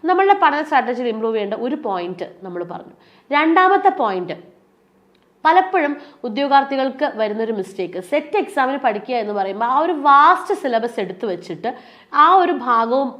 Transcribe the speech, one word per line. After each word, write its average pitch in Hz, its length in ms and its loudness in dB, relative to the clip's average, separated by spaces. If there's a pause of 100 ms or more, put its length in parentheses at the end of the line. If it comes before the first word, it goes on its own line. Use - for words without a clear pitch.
നമ്മളുടെ 392 340 4
പഠന 302 260 2
സ്ട്രാറ്റജിയിൽ 247 440 0
ഇമ്പ്രൂവ് 226 240 -4
ചെയ്യേണ്ട 214 300 -4
ഒരു 302 200 -4
പോയിന്റ് 180 420 -6 (180)
നമ്മൾ 175 160 -8 (100)
പറഞ്ഞു. - 240 -16 (400)
രണ്ടാമത്തെ 370 640 4
പോയിന്റ്, 180 360 -4 (1080)
പലപ്പോഴും 349 460 2 (360)
ഉദ്യോഗാർത്ഥികൾക്ക് 269 800 0 (120)
വരുന്നൊരു 220 380 -2
മിസ്റ്റേക്ക്, 190 420 -8 (120)
സെറ്റ് 302 300 -2
എക്സാമിന് 269 440 -2
പഠിക്കുക 220 380 -2
എന്ന് 208 160 -6
പറയുമ്പോൾ 196 340 -4
ആ - 20 0 (100)
ഒരു 349 100 -2 (120)
വാസ്റ്റ് 339 540 6
സിലബസ് 233 420 -2
എടുത്തു 185 300 -8
വെച്ചിട്ട് 175 380 -8 (520)
ആ 320 40 8 (160)
ഒരു 349 100 0 (140)
ഭാഗവും 240 420 0 (100)